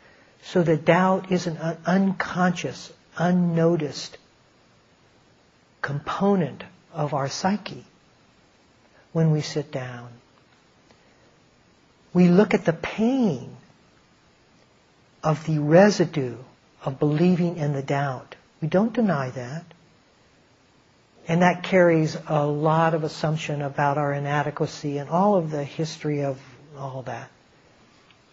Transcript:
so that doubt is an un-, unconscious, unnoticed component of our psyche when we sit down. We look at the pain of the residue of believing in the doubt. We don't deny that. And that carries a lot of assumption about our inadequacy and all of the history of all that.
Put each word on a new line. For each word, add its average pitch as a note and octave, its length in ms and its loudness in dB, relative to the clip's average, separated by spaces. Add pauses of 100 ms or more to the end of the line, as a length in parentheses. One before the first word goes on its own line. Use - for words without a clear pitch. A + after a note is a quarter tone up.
(440)
so - 180 0
that D#3+ 240 0
doubt F#3 460 2
is F3 160 0
an D#3+ 100 -6
un-, D#3+ 200 -6 (100)
unconscious, F3+ 1040 0 (240)
unnoticed E3+ 1040 0 (1600)
component D#3+ 840 -2 (300)
of D3+ 220 -4
our C#3 120 -2
psyche F#3 560 -4 (1300)
when D#3+ 200 2
we D3+ 100 2
sit D3 300 -6
down. B2 380 -12 (2000)
We F3+ 140 6
look F#3 260 6
at G#3 120 0
the E3 80 2
pain F#3+ 800 -2 (1700)
of D#3 240 0
the D#3 100 0
residue D3+ 800 4 (480)
of C3+ 140 -6
believing F3 580 2
in D3 160 -2
the C#3 80 -4
doubt. C#3 540 -4 (260)
We D#3+ 60 -4
don't G3 260 2
deny D3+ 380 0
that. B2+ 340 -12 (1600)
And E3 140 2
that F3 220 4
carries E3 540 4 (100)
a D3 180 2
lot D#3 480 2
of D#3+ 100 -2
assumption D#3 580 -4
about C#3+ 360 -2
our C#3+ 160 -2
inadequacy C#3+ 840 -4
and C#3 120 -8
all G3 260 2
of D#3+ 140 0
the D3 140 -4
history D3+ 600 -4
of C3+ 160 -4 (380)
all C3 260 -10
that. B2 260 -12 (1040)